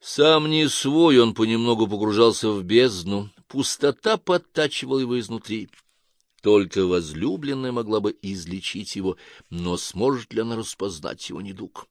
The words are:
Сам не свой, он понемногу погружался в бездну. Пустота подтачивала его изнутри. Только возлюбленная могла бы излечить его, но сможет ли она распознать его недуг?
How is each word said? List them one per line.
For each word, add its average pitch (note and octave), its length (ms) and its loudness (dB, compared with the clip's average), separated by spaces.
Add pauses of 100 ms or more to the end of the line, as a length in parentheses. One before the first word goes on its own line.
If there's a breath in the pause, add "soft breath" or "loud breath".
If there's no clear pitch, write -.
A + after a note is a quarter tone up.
Сам D#3 480 2
не D#3 180 2
свой, C#3+ 520 4
он A#2 160 4
понемногу A2+ 520 2
погружался G#2+ 640 2
в G2+ 140 -2
бездну. G2+ 680 2 (180)
Пустота C#3+ 720 -2
подтачивала D3+ 800 -2
его B2 220 -2
изнутри. A2 500 -10 (720)
Только G2 460 4
возлюбленная B2+ 840 -4
могла A2 280 -2
бы G#2 220 -4
излечить F#2+ 760 -10
его, F#2 200 -4 (360 loud breath)
но F2 260 -4
сможет A#2 560 -4
ли A2 80 -2
она A2+ 140 -4
распознать G2 760 -8
его E2+ 120 -12
недуг? G2 500 -16